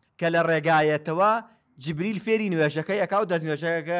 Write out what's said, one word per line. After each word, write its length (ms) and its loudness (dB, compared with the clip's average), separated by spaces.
کە 140 0
لە 160 4
ڕێگایەتەوە 840 2
جبریل 480 -4
فێری 280 0
نوێژەکەی 480 0
ئەکا 200 -2
و 40 0
دەست 200 -2
نوێژەکە 540 -4